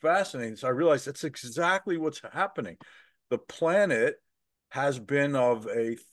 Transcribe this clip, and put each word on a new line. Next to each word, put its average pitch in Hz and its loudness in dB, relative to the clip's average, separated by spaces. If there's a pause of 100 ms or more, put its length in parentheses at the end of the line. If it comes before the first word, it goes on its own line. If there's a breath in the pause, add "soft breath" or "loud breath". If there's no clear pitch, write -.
fascinating. 147 0
So 127 -8
I 131 2
realized 143 4
that's - -8
exactly 170 -2
what's 156 -4 (100)
happening. 151 -4 (500 loud breath)
The 123 -2
planet 160 2 (560)
has 135 -2
been 143 0
of 120 2
a 117 -2 (160)